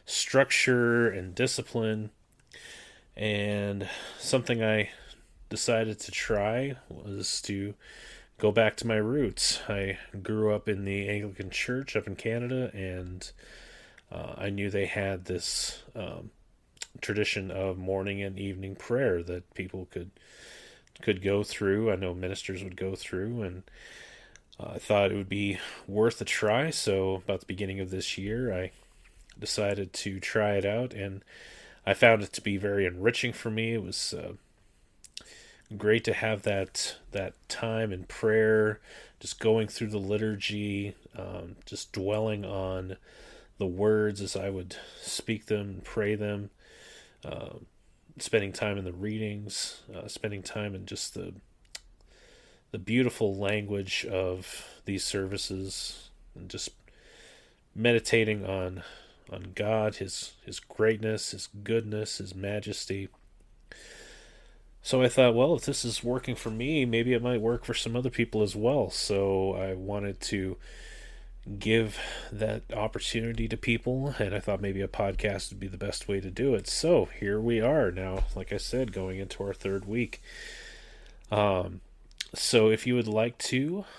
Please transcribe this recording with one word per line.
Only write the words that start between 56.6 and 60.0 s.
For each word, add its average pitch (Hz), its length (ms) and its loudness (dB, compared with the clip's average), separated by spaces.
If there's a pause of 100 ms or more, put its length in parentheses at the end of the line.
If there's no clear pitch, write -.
meditating 110 720 4
on, 92 360 -2 (480)
on - 240 -10
God, 107 420 2
his, - 360 -8 (140)